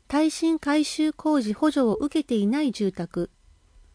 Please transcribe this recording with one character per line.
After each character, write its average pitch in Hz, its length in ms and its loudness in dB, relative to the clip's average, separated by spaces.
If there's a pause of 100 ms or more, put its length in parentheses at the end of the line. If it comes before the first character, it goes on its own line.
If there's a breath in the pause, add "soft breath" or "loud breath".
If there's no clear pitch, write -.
耐 302 240 2
震 330 260 0
改 294 260 0
修 311 300 -2
工 302 260 2
事 214 140 -2
補 311 160 2
助 285 120 0
を 226 120 2
受 294 300 -2
け - 40 -10
て 247 60 -2
い 202 140 2
な 269 140 0
い 277 100 0
住 196 200 -2
宅。 175 380 -6 (640)